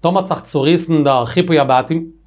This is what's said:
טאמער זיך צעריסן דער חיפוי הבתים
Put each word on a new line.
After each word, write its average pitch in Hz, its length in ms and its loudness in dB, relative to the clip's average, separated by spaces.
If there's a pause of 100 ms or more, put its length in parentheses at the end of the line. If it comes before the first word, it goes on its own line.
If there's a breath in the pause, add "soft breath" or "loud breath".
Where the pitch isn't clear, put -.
טאמער 185 260 0
זיך 165 140 -4
צעריסן 160 640 0
דער 135 200 2
חיפוי 170 340 0
הבתים 139 480 0 (200)